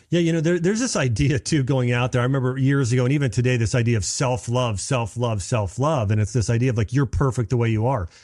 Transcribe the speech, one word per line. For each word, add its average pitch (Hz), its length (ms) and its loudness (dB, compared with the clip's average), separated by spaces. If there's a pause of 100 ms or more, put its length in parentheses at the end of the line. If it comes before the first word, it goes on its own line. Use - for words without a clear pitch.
(100)
Yeah, 170 100 2
you 165 120 2
know, 165 100 0
there, 175 160 2
there's 196 220 0
this 254 160 -2
idea, 131 420 2
too, 151 240 0
going 127 300 0
out 123 200 0
there. 127 80 2
I 120 40 2
remember 131 340 0
years 135 340 2
ago, 127 120 2
and 131 100 2
even 143 160 0
today, 123 260 0
this 117 180 0
idea 117 220 2
of 98 80 -2
self-love, 123 760 -2
self-love, 117 640 -2
self-love. 120 680 -2
And 107 100 2
it's 107 140 -2
this 120 160 0
idea 117 180 2
of, 113 80 0
like, 117 160 -2
you're 135 140 2
perfect 131 420 0
the 127 80 0
way 117 140 2
you 110 160 0
are. 117 220 -2 (160)